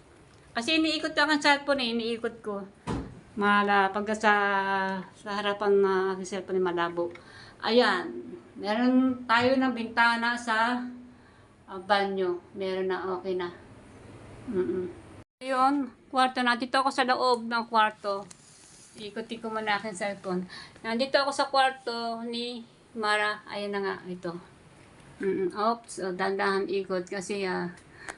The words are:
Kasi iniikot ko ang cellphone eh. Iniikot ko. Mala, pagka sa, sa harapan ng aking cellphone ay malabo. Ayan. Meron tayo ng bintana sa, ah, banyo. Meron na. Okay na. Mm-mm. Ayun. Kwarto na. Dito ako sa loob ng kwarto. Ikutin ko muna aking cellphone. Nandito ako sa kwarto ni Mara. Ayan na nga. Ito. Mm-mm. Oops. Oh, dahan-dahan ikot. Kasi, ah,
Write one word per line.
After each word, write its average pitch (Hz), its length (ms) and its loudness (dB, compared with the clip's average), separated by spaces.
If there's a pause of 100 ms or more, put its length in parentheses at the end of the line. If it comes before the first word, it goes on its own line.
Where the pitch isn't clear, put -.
(520)
Kasi 233 240 0
iniikot 320 400 2
ko 302 80 6
ang 294 160 4
cellphone 277 400 2
eh. 233 160 0
Iniikot 226 480 -4
ko. 196 240 -6 (720)
Mala, 202 560 4
pagka 208 160 -2
sa, 214 220 4 (840)
sa 208 240 -8
harapan 202 400 2
ng 190 400 2
aking 185 160 -8
cellphone 190 240 -2
ay 185 80 2
malabo. 170 400 0 (560)
Ayan. 214 720 2 (240)
Meron 247 640 2
tayo 247 320 4
ng 262 160 2
bintana 233 640 2
sa, 240 480 0 (880)
ah, 190 80 -10
banyo. 190 720 0
Meron 190 400 -2
na. 185 240 -4
Okay 185 240 -4
na. 175 80 -4 (1040)
Mm-mm. 180 400 -2 (480)
Ayun. 262 480 2 (240)
Kwarto 254 320 2
na. 240 160 2
Dito 262 240 2
ako 269 80 2
sa 262 160 2
loob 247 400 2
ng 233 240 -2
kwarto. 214 560 0 (720)
Ikutin 226 400 -8
ko 233 80 -8
muna 220 320 -2
aking 214 160 -8
cellphone. 196 480 -4 (400)
Nandito 233 320 0
ako 277 160 2
sa 277 160 0
kwarto 233 800 0
ni 233 400 -8 (300)
Mara. 208 500 0
Ayan 202 240 -6
na 202 80 -2
nga. 190 160 -2 (140)
Ito. 180 260 -8 (880)
Mm-mm. 190 320 0
Oops. 226 380 -2 (100)
Oh, 190 80 -4
dahan-dahan 196 560 0
ikot. 185 400 -2
Kasi, 196 400 -4
ah, 180 240 -2 (460)